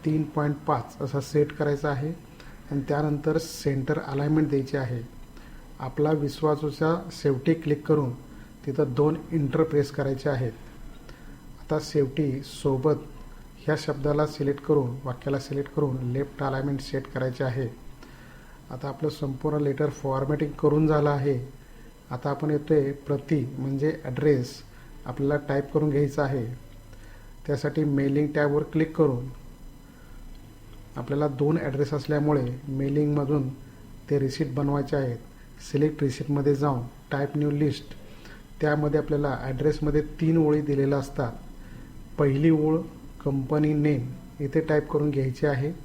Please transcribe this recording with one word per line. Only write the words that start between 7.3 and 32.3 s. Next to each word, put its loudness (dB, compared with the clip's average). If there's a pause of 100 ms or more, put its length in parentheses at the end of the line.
क्लिक -2
करून 2 (560)
तिथं 0
दोन 4 (160)
इंटर 2
प्रेस 2
करायचे -2
आहेत. 0 (1080)
आता 0
शेवटी 0
सोबत 0 (540)
ह्या 0
शब्दाला 0
सिलेक्ट -2
करून, 2
वाक्याला -2
सिलेक्ट -4
करून 0
लेफ्ट -4
अलाइनमेंट -2
सेट -6
करायचे -2
आहे. -2 (1000)
आता -8
आपलं -2
संपूर्ण -2
लेटर 2
फॉर्मॅटिंग 0 (100)
करून 6
झालं 6
आहे. 2 (720)
आता -4
आपण 0
येतोय 4 (160)
प्रति 2 (140)
म्हणजे 0
ॲड्रेस 2 (460)
आपल्याला 0 (120)
टाईप 0
करून 4
घ्यायचा 2
आहे. 0 (1000)
त्यासाठी 0
मेलिंग 4
टॅबवर 4 (100)
क्लिक 2
करून 2 (1700)
आपल्याला 0
दोन 2
ॲड्रेस 0
असल्यामुळे 2 (240)